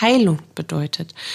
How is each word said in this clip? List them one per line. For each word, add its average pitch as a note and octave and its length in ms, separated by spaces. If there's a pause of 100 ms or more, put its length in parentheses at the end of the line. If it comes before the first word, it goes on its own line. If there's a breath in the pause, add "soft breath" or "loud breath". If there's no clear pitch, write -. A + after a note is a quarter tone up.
Heilung A3 380 (140)
bedeutet. D#3+ 600 (200 loud breath)